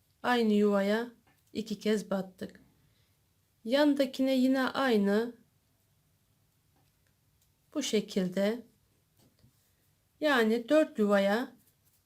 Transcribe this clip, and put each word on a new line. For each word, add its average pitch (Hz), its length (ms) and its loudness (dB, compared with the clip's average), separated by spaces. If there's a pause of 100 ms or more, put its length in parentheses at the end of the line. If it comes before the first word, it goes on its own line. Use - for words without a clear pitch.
(240)
aynı 233 300 2
yuvaya 208 580 0 (420)
iki 214 260 -8
kez 214 300 -4
battık. - 520 -10 (1000)
Yandakine 269 720 0
yine 262 260 2
aynı 233 720 0 (2500)
bu 285 100 -4
şekilde, 202 800 -2 (1600)
yani 240 500 2
dört 302 300 2
yuvaya 202 560 0 (500)